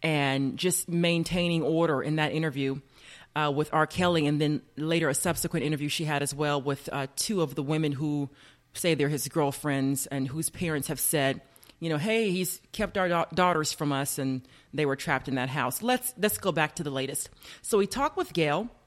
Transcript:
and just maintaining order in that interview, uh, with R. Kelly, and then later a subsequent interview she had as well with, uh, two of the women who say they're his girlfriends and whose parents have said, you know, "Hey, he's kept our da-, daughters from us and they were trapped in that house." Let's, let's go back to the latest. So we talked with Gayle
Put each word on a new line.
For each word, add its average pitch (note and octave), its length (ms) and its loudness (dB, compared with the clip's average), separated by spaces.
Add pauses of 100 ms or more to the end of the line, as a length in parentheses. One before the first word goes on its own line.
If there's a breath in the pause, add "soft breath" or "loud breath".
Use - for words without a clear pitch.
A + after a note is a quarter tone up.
and C#3 540 0
just F3 320 0
maintaining E3+ 720 2
order D#3+ 400 2
in D3+ 140 0
that D3+ 160 0
interview, C#3 480 -2 (540 loud breath)
uh, D3+ 200 2
with D3+ 160 0
R. D#3 160 4
Kelly, F3 400 2
and D3 140 2
then D3+ 220 0 (160)
later D#3+ 320 2
a C#3 40 0
subsequent E3 520 -2
interview D3 240 -2
she D#3 160 -2
had C#3+ 160 0
as C#3+ 120 -4
well C#3+ 280 0
with, C#3 280 -4
uh, C3+ 260 -4
two G3 260 0
of C#3+ 120 -2
the D3+ 80 -4
women D3+ 300 0
who D3 380 -2 (420 loud breath)
say E3 220 2
they're C#3+ 160 2
his D3 180 -2
girlfriends C#3 800 0
and C3+ 200 -4
whose D3+ 220 -4
parents D#3 400 -4
have D3+ 100 -4
said, C#3 440 2 (380 loud breath)
you E3 100 -2
know, D#3 80 2
"Hey, A3 320 2
he's F3+ 320 -2 (100)
kept G#3 240 -4
our F#3 100 2
da-, E3+ 280 2
daughters E3+ 400 4
from D3 180 -2
us C#3 260 -2
and C3 220 -2 (320 loud breath)
they D3 140 0
were C3+ 100 0
trapped C3+ 320 -2
in C3 60 -2
that C3 160 0
house." B2+ 320 -2
Let's, B3 340 0
let's G3+ 220 0
go F#3+ 120 0
back D#3 260 0
to F3+ 60 -6
the D3+ 60 -4
latest. C3+ 400 -4 (320 loud breath)
So - 160 0
we G3+ 100 6
talked C#4 300 -2
with F#4 160 -4
Gayle E3 380 0 (160)